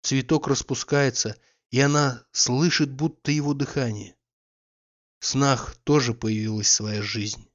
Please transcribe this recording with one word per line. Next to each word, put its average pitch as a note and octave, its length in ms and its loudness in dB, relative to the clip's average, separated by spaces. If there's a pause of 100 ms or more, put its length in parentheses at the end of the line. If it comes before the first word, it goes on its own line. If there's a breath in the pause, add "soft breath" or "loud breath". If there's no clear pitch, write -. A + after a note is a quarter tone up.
Цветок C3+ 480 0
распускается, C3+ 880 0 (340 soft breath)
и A#2+ 80 0
она C#3 540 2
слышит D3 580 2
будто D3+ 400 -4
его D3 220 0
дыхание. B2+ 640 -4 (1040)
В - 60 -8
снах C3+ 580 0
тоже C3+ 300 2
появилась A2 560 -2
своя G#2 320 -2
жизнь. G#2 520 -6